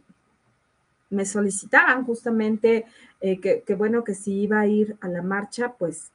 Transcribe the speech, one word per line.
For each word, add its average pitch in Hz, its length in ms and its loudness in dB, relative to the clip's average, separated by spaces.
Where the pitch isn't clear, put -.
me 196 160 -2
solicitaban 254 800 2
justamente, 226 800 0
eh, 185 180 -2
que, 185 220 0
que, 202 140 -2
bueno, 220 280 0
que 202 120 -6
si 196 260 -4
iba 214 180 2
a 208 80 2
ir 214 320 2
a 185 80 -10
la 175 140 -4
marcha, 202 560 -4
pues, 160 380 -6